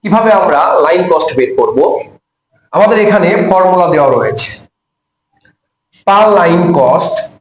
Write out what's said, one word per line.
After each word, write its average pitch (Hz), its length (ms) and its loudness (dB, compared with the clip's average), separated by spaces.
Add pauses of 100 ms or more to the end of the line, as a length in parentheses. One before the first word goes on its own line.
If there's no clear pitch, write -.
কিভাবে 220 280 0 (100)
আমরা 147 200 0 (240)
লাইন 175 260 0
কস্ট 156 280 0
বের 127 200 0
করব। 131 200 -2 (960)
আমাদের 214 280 2
এখানে 202 240 0 (220)
ফর্মুলা 185 440 2
দেওয়া 143 220 2
রয়েছে, - 320 -4 (1600)
per 202 180 4 (140)
line 175 260 0 (140)
cost 127 360 0 (260)